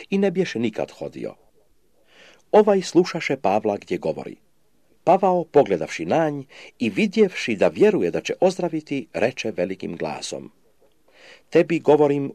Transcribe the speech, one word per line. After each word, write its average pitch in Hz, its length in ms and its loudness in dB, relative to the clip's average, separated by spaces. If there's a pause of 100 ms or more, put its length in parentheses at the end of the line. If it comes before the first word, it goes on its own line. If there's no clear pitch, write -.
(100)
i 196 80 0
ne 196 120 2
bješe 170 280 -4
nikad 113 320 -4
hodio. 60 440 -12 (1160)
Ovaj 208 300 6
slušaše 165 540 0
Pavla 104 400 0
gdje - 220 -6
govori. 71 380 -6 (680)
Pavao, 180 400 2
pogledavši 92 600 0
na 151 260 0
nj 143 120 -10 (360)
i 226 120 -2
vidjevši 190 680 0
da 92 120 4
vjeruje 120 420 2
da 80 100 -4
će - 200 -6
ozdraviti, 160 720 -2
reče 110 380 -4
velikim 90 460 -6
glasom: 71 540 -10 (1000)
"Tebi 165 280 2
govorim 143 560 2